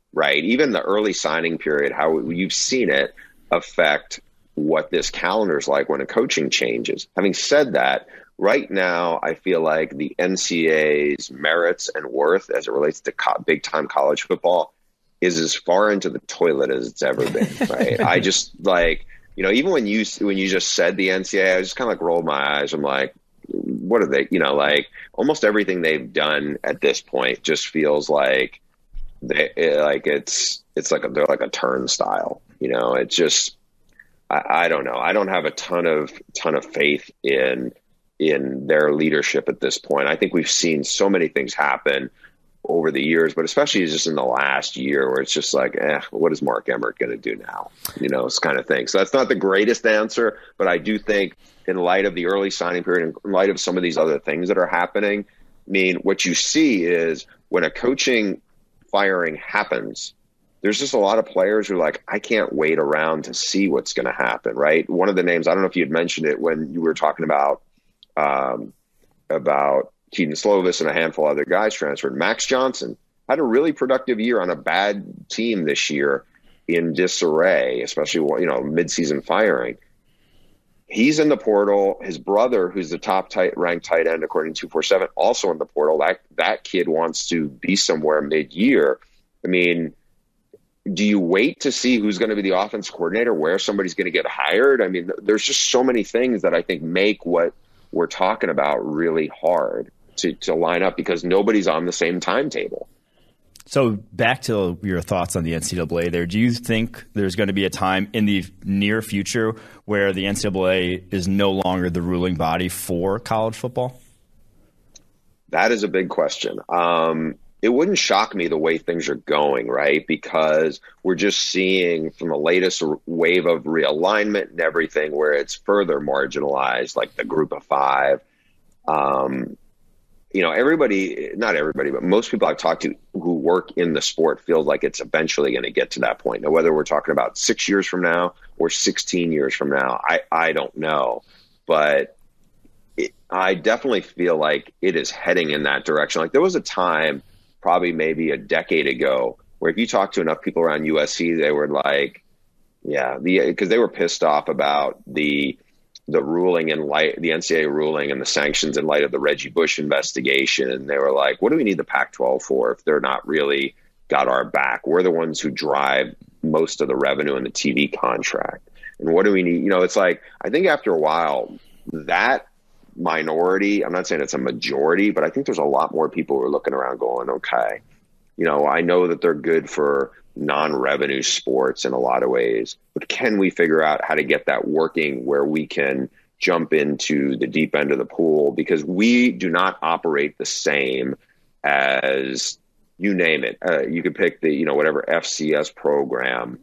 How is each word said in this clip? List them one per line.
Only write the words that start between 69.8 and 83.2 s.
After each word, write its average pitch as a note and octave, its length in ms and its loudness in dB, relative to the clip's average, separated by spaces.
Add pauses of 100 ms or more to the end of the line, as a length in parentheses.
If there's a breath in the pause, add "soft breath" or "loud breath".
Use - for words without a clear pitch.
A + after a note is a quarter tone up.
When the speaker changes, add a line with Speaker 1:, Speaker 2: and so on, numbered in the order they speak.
Speaker 1:
Keaton D2+ 240 -2
Slovis F#2 440 2
and D#2 100 0
a D2+ 40 0
handful D#2 320 0
of D2+ 60 4
other D2 120 0
guys G2 300 2
transferred. C#2 420 -4
Max F#2 300 -2
Johnson B2+ 500 -2 (320)
had C#3 120 0
a D#3 40 0
really C#3 300 2
productive B2+ 440 0
year A2+ 220 0
on F2+ 100 0
a E2+ 60 -2
bad G2 720 -2
team A2 380 -2
this C#2+ 240 0
year C#2+ 340 0 (460 soft breath)
in E2+ 240 0
disarray, D#2 880 2
especially, D2+ 400 -2 (180)
you F2 60 0
know, C2+ 140 0
midseason D2+ 680 -2
firing. E2 500 0 (1120)
He's D3 320 2
in D3+ 80 4
the C#3+ 80 4
portal. G2+ 640 2
His F#2 160 -8
brother, G#2 520 2
who's F2+ 220 -6
the E2+ 60 -4
top F#2+ 320 -2